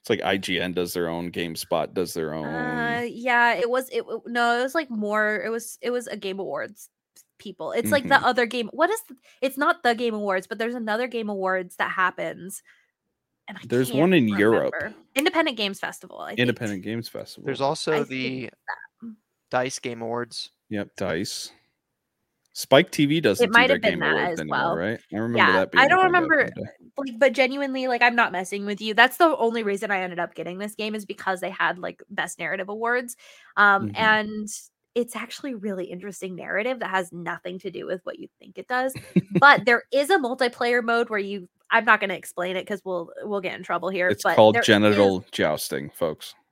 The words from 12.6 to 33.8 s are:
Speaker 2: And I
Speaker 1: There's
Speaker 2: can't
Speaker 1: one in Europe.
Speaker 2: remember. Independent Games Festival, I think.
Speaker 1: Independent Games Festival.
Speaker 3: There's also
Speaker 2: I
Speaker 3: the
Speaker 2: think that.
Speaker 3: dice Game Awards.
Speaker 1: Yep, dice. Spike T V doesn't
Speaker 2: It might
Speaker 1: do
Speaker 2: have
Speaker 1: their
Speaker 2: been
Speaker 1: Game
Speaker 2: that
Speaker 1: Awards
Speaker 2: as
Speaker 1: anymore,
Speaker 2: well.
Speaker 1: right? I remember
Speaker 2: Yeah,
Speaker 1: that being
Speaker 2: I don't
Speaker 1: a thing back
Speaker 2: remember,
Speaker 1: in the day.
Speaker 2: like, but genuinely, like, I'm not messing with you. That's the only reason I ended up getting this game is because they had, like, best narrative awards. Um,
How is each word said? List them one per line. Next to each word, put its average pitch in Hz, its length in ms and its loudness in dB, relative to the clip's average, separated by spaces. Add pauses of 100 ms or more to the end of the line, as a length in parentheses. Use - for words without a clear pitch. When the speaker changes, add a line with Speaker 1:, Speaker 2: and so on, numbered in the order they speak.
Speaker 2:
And 196 100 -14
I - 80 -16
Speaker 1:
There's 123 240 2
Speaker 2:
can't 123 100 0
Speaker 1:
one 180 140 6
in 123 140 6
Europe. 101 440 4
Speaker 2:
remember. - 240 -8 (200)
Independent 320 400 0
Games 202 240 -6
Festival, - 400 -12
I 78 100 -10
think. 110 80 -8
Speaker 1:
Independent 113 460 -2
Games 113 240 -8
Festival. - 360 -14
Speaker 3:
There's 131 160 -6
also 151 320 -2
Speaker 2:
I 147 120 0
Speaker 3:
the 131 380 -6
Speaker 2:
think 113 100 -14 (500)
that. 226 80 -14 (400)
Speaker 3:
dice 127 300 -2
Game 117 200 -8
Awards. 117 500 -8 (200)
Speaker 1:
Yep, 101 260 -8
dice. 92 540 -6 (1040)
Spike - 380 6
T 151 140 2
V 160 140 2
doesn't 110 240 4
Speaker 2:
It 202 80 0
might 233 140 6
Speaker 1:
do 277 60 2
Speaker 2:
have 226 100 2
Speaker 1:
their 220 80 2
Speaker 2:
been - 80 -
Speaker 1:
Game - 20 -4
Speaker 2:
that 151 120 0
Speaker 1:
Awards 175 220 -2
Speaker 2:
as 165 60 -8
Speaker 1:
anymore, 151 180 -4
Speaker 2:
well. 165 180 0
Speaker 1:
right? 101 240 -4 (120)
I 95 40 -6
remember 113 220 -2
Speaker 2:
Yeah, 101 200 6
Speaker 1:
that - 140 0
being 254 120 6
Speaker 2:
I 277 40 4
don't 359 100 4
Speaker 1:
a 381 60 4
thing 349 80 4
back 359 100 4
Speaker 2:
remember, 320 180 2
Speaker 1:
in - 140 2
the - 80 -10
day. - 80 -12 (260)
Speaker 2:
like, 262 220 -8
but 262 140 4
genuinely, 262 560 0
like, 240 120 0
I'm 240 160 4
not 220 160 2
messing 190 320 -6
with 202 160 -6
you. 214 140 -4
That's 247 220 6
the 320 200 6
only 226 280 0
reason 202 260 -2
I 190 120 0
ended 180 180 -6
up 175 160 -4
getting 170 220 -8
this 208 180 -8
game 214 180 -6
is 214 100 -8
because 190 360 -4
they 185 100 -4
had, 170 300 0
like, - 300 -10
best 180 280 -6
narrative 185 300 -6
awards. 233 480 -4 (400)
Um, 202 320 6